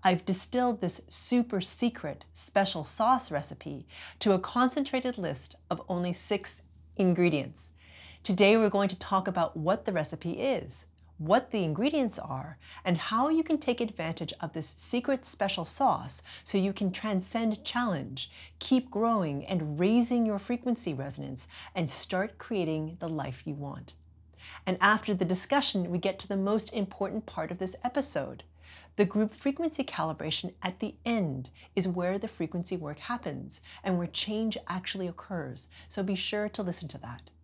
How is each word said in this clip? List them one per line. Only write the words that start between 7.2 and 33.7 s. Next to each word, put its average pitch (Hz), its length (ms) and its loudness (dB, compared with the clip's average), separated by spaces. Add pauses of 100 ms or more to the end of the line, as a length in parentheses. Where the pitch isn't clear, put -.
Today, 202 320 6
we're 220 140 6
going 202 180 4
to 190 100 -2
talk 190 300 0
about 175 300 0
what 165 260 2
the - 80 0
recipe 160 480 -2
is, - 480 -2 (300)
what 190 340 4
the 190 140 2
ingredients 240 520 0
are, 139 400 -6 (280)
and 175 120 4
how 233 300 2
you 320 160 4
can 311 140 0
take 254 240 0
advantage 165 580 -4
of 160 140 -6
this 160 160 -6
secret - 560 -2
special 190 400 -2
sauce - 580 2 (220)
so - 120 0
you 190 140 4
can 196 180 0
transcend 214 760 -2
challenge, 143 680 -2 (280)
keep 254 300 4
growing 202 560 0
and 151 320 -2
raising 233 480 4
your 208 140 0
frequency 240 540 -2
resonance, 135 560 -6 (260)
and 175 160 0
start - 460 -2
creating 160 640 -2
the 165 80 -4
life 139 340 -4
you 147 120 -4
want. 139 360 -10 (720)
And 185 140 0
after 208 340 6
the 185 120 2
discussion, 185 680 2
we 175 60 0
get 190 220 0
to - 80 -8
the 196 100 0
most 208 340 0
important 202 540 -4
part - 260 -6
of 175 80 -6
this 185 240 -4
episode. 254 600 -2 (520)
The 208 80 6
group 214 300 2
frequency 285 500 -2
calibration 160 720 -4 (100)
at 185 160 -4
the 208 160 -4 (100)
end 160 440 0 (260)
is 185 100 2
where 180 320 0
the 208 120 -4
frequency 175 480 -4
work 151 220 -8
happens - 600 -6 (240)